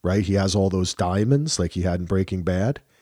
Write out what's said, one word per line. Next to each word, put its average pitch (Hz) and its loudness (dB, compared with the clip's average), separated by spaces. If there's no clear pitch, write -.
right? 95 2
He 92 0
has 98 2
all 98 4
those 92 0
diamonds 113 0
like 87 -2
he 92 -4
had 90 0
in 90 -6
Breaking 95 0
Bad. 95 -2